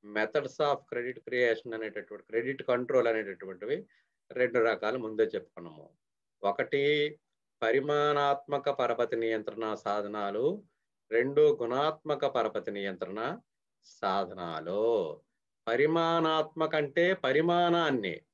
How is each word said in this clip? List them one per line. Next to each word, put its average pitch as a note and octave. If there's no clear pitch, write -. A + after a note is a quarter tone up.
Methods C3
of C#3+
credit A#2+
creation B2
అనేటటువంటి, G#2+
credit B2
control B2
అనేటటువంటివి G2
రెండు B2
రకాలు A2
ముందే A2
చెప్పుకున్నాము. E2+
ఒకటి C#3
పరిమాణాత్మక C#3+
పరపతి A#2+
నియంత్రణ A2
సాధనాలు, G#2
రెండు C#3
గుణాత్మక C#3+
పరపతి A2
నియంత్రణ G2
సాధనాలు. F#2
పరిమాణాత్మక D#3+
అంటే D3
పరిమాణాన్ని D#3+